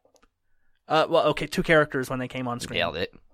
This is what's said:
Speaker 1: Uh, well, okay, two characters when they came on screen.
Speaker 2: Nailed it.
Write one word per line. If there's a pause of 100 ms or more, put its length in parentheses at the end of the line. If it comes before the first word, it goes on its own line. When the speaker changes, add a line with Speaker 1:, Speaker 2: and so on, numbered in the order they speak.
(880)
Speaker 1:
Uh,
well,
okay,
two
characters
when
they
came
on
screen.
Speaker 2:
Nailed
it. (220)